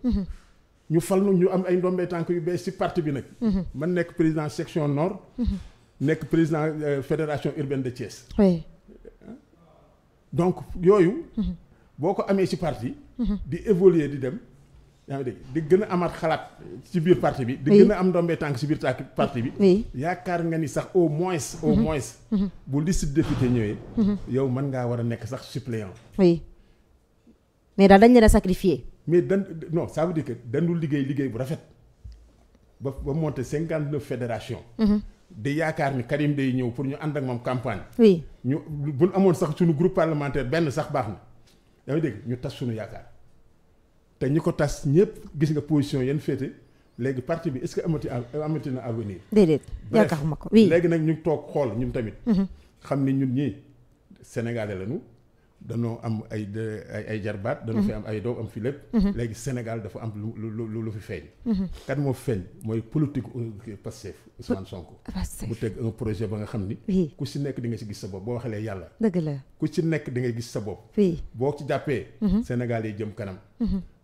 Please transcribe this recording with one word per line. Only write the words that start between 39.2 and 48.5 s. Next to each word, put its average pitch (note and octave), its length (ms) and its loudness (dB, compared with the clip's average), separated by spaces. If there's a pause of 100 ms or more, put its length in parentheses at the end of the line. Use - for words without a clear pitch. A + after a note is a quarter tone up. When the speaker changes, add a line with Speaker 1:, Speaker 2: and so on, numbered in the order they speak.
Speaker 2:
sax D3+ 200 -2
suñu E3+ 200 4
groupe F3+ 180 2
parlementaire D3 560 -2
benn D#3+ 220 0
sax C#3+ 200 -4
baax C3 180 -2
na. F#2 120 -10 (640)
Yaa C3+ 80 -2
ngi E3 60 0
dégg? C3 140 -2 (120)
Ñu A#2+ 100 -4
tas C#3 120 -8
suñu A#2+ 240 -6
yaakaar. G#2 380 -12 (1040)
Te - 120 -2
ñi D3+ 100 4
ko E3 140 0
tas - 320 -2
ñëpp D#3 420 2 (120)
gis D3+ 120 2
nga D3 100 0
position D3 400 0
yenn C3+ 180 0
féete. C3+ 340 -4 (440)
Léegi B2+ 240 -2
parti E3 300 -4
bi B2+ 80 -4
est-ce - 160 -6
que - 100 -2
amati D3+ 220 -2
a-, B2 160 -4 (200)
amati D3+ 280 -4